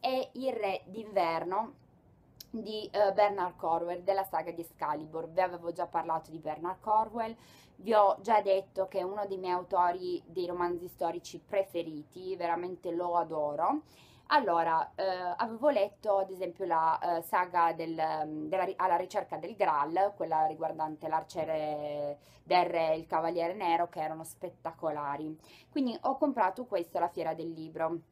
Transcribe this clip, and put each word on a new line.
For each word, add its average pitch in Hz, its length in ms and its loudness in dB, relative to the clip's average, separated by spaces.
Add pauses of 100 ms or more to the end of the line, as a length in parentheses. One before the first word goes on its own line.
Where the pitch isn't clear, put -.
è 262 320 -2
Il 262 220 -4
Re 202 320 -4
d'Inverno 190 880 -2 (760)
di, 214 400 -8
eh, 202 220 4
Bernard 196 440 2
Cornwell, 170 460 -2
della 190 220 2
saga 165 260 -4
di 165 120 -8
Excalibur. 156 680 -6
Vi 170 140 2
avevo 170 300 -2
già 175 140 -4
parlato 160 440 -2
di 160 80 -10
Bernard 156 420 -6
Cornwell, 220 560 0 (400)
vi 202 160 -2
ho 202 300 8
già 214 180 6
detto 190 480 2
che 196 120 -2
è - 20 -2
uno 202 240 -4
dei 196 100 -6
miei 185 160 -2
autori 180 720 0
dei 175 220 -4
romanzi 175 420 -2
storici 175 500 -6
preferiti, 180 960 -4
veramente 175 580 -4
lo 175 260 0
adoro. 160 640 0 (480)
Allora, 170 640 2
eh, 185 420 -2
avevo 233 340 2
letto, 202 480 2
ad 190 120 0
esempio, 185 360 -6
la, 160 320 4 (200)
eh, 165 40 -4
saga 175 500 2
del, 165 260 -4
ehm, 156 500 -2
della 180 160 2
ri-, 185 120 -4
Alla 180 200 4
ricerca 185 420 -2
del 175 180 -10
Graal, 170 600 4
quella 160 300 2
riguardante 156 600 -4
l'arciere 151 1120 -2 (240)
del 180 240 4
re 165 260 2
e 160 60 2
il 160 80 -10
cavaliere 170 480 0
nero, 175 340 2
che 175 140 -8
erano 160 220 -6
spettacolari. 156 1120 -6 (360)
Quindi 254 320 0
ho 269 160 0
comprato 233 480 2
questo 180 320 -2
alla 170 100 2
Fiera 160 240 -4
del 165 200 -8
Libro 160 480 -4 (120)